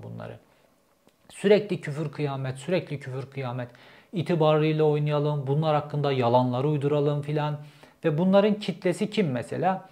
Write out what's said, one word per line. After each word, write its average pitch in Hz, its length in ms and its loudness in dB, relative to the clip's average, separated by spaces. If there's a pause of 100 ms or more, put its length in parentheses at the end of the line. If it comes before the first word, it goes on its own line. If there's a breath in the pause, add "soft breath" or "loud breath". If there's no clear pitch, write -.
bunları. 113 340 -12 (920 soft breath)
Sürekli 196 520 2
küfür 147 320 -6
kıyamet, 135 460 -6
sürekli 165 420 -4
küfür 131 300 -10
kıyamet. 123 380 -8 (440 loud breath)
İtibarıyla 156 720 2
oynayalım, 147 600 0
bunlar 151 280 2
hakkında 143 380 0
yalanları 127 560 2
uyduralım 147 540 0
filan. 151 360 -4 (460 loud breath)
Ve 156 140 0
bunların 196 360 4
kitlesi 196 560 -4
kim 175 200 0
mesela? 131 600 -4